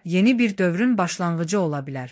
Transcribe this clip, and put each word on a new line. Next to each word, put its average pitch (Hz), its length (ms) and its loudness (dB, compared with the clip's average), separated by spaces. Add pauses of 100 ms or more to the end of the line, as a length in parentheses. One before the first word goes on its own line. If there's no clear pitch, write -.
yeni 196 340 4
bir 220 180 0
dövrün 196 400 2
başlanğıcı 170 640 -2
ola 151 200 -2
bilər. 135 320 -10